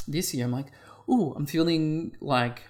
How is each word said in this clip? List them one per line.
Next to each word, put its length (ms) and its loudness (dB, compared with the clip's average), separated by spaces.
this 280 -4
year 100 0
I'm 60 -2
like, 160 -4
"Ooh, 260 4
I'm 100 -2
feeling 760 0
like 500 0